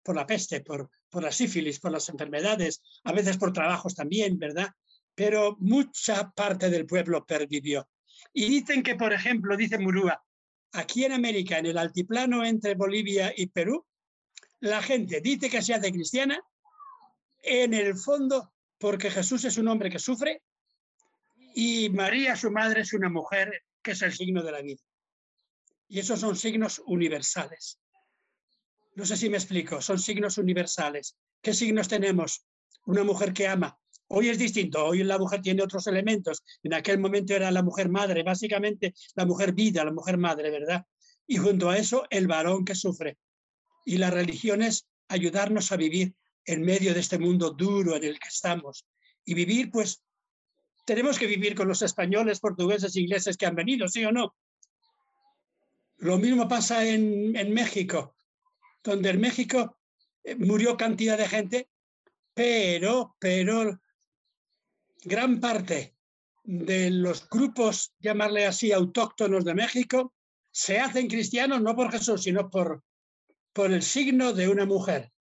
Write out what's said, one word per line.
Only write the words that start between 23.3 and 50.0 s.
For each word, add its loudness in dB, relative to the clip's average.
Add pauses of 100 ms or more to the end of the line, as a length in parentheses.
que -6
es -8
el 0
signo -2
de -6
la -8
vida. -12 (1080)
Y -8
esos -2
son 0
signos -2
universales. -2 (1120)
No -8
sé -2
si -2
me -2
explico, -4
son -2
signos -4
universales. -2 (260)
¿Qué -2
signos 0
tenemos? 0 (400)
Una 2
mujer 0
que 0
ama. -2 (300)
Hoy 2
es 0
distinto, 0
hoy 2
la 2
mujer -2
tiene 0
otros -4
elementos. 0 (200)
En -2
aquel 2
momento 0
era 2
la 4
mujer 0
madre, 0
básicamente -2 (200)
la 0
mujer 2
vida, 2
la -2
mujer -2
madre, 0
¿verdad? -2 (420)
Y 0
junto 4
a 4
eso, 0
el 2
varón 2
que -4
sufre. -4 (640)
Y 0
las 2
religiones, 0 (200)
ayudarnos 0
a -2
vivir 0 (300)
en -4
medio 2
de 0
este -2
mundo 2
duro 0
en -2
el -4
que -14
estamos. -6 (400)
Y -2
vivir, 2
pues, -2 (840)